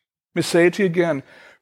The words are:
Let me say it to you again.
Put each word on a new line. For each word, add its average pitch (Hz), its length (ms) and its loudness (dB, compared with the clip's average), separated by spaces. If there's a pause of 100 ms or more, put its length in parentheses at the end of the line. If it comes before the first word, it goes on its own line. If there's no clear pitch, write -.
(360)
Let - 20 -8
me 170 60 -2
say 170 240 2
it 175 80 0
to 208 100 -2
you - 20 2
again. 170 360 -2 (400)